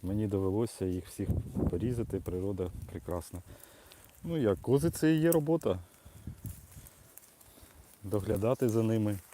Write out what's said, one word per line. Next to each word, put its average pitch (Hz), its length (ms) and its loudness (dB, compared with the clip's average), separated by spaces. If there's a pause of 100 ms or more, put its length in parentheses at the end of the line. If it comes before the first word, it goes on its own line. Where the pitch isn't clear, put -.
Мені 101 240 0
довелося 98 580 0
їх 92 220 -2
всіх - 220 -6 (420)
порізати, 117 500 -2
природа 92 500 -4 (200)
прекрасна. 87 520 -8 (800)
Ну 170 120 -2
як, 107 220 4
кози 127 320 4
це 156 240 4
і 160 60 4
є 165 120 6
робота. 156 460 2 (2250)
Доглядати 107 640 2
за 113 140 2
ними. 107 360 2 (160)